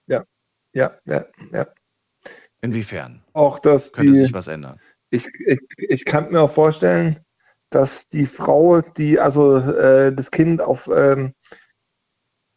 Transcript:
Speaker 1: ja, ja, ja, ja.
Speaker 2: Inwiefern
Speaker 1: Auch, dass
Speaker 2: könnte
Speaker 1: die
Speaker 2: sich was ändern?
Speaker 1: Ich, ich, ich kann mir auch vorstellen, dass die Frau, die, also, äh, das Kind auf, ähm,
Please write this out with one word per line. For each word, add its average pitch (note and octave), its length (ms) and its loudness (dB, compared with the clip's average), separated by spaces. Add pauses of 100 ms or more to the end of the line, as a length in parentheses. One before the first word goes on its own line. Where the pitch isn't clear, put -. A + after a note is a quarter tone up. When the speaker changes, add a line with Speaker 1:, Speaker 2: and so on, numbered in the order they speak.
Speaker 1:
ja, A#2+ 180 -4 (480)
ja, - 320 -4
ja, - 220 -6 (260)
ja. - 140 -8 (920)
Speaker 2:
Inwiefern G#2 600 -10 (100)
Speaker 1:
Auch, C#3+ 260 0
dass C#3 240 2 (100)
Speaker 2:
könnte C#3+ 220 4
Speaker 1:
die C#3 40 6
Speaker 2:
sich C3 140 2
was F2+ 160 -10
ändern? D2 320 -14 (300)
Speaker 1:
Ich, - 160 -6 (200)
ich, D#3 140 0 (180)
ich D#3+ 260 -6
kann D#3 280 -4
mir E3 100 2
auch C#3+ 80 2
vorstellen, D#3+ 720 0 (500)
dass - 400 -2
die D3 160 -2
Frau, D#3+ 540 2
die, D3+ 400 -2
also, C#3+ 380 4
äh, C3+ 560 2
das C3 160 -10
Kind D#3+ 320 0
auf, - 320 -4
ähm, C#3 400 0 (1200)